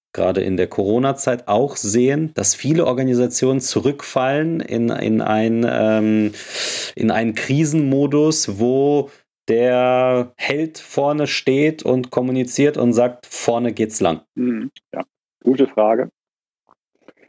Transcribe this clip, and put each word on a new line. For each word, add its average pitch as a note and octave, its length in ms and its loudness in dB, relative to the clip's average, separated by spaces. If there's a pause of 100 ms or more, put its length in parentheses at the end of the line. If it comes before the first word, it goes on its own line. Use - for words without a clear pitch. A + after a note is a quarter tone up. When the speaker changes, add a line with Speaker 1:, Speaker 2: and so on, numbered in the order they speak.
(140)
Speaker 1:
gerade F2+ 280 0
in F#2+ 160 -2
der F2+ 100 0
Corona-Zeit B2 800 0
auch B2 280 0
sehen, C3 580 0
dass - 220 -2
viele D#3+ 320 0
Organisationen B2+ 760 0
zurückfallen C#3 1000 -2
in, A#2 280 -2
in A2 320 0
ein, A2+ 480 0
ähm, A2 640 2 (640)
in A2 160 0
einen A2 240 0
Krisenmodus, C#3+ 1200 0
wo C#3 520 2 (360)
der B2 880 2
Held D#3 420 -4
vorne D3 480 -2
steht D3 560 0
und B2+ 260 0
kommuniziert B2+ 680 0
und A#2+ 160 4
sagt, B2 340 0
„Vorne A#2 460 -2
geht's A2 280 -2
lang.“ E2+ 200 0 (120)
Speaker 2:
Mhm. - 380 -4 (200)
Ja, - 120 -8 (400)
gute C3 240 2
Frage. A2 420 2 (1200)